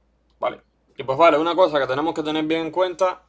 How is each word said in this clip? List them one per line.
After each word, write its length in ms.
Vale. 200
Y 80
pues 120
vale, 220
una 160
cosa 240
que 80
tenemos 280
que 80
tener 220
bien 180
en 80
cuenta 580